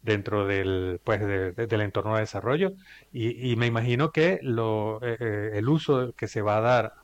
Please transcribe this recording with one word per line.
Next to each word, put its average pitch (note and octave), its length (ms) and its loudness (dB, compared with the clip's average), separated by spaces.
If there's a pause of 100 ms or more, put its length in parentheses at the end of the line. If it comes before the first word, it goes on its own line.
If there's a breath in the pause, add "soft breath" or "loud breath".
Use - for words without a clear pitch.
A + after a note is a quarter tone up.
dentro G#2 420 0
del, F#2+ 580 0
pues, G#2+ 160 0
de, G2 340 -2
de, A#2 120 -4
del G#2+ 160 0
entorno G#2 320 -2
de A2 60 2
desarrollo. B2 540 -2 (380 loud breath)
Y, A#2+ 400 -4
y A#2 40 2
me A#2+ 100 2
imagino A#2+ 460 2
que F3 320 4
lo, A2 580 0
eh, A#2 180 -4
eh, G#2+ 360 -2
el G#2+ 120 0
uso C3+ 480 2
que A2 120 -6
se G#2+ 160 -4
va G#2 140 2
a G#2+ 40 2
dar A#2 320 2 (100)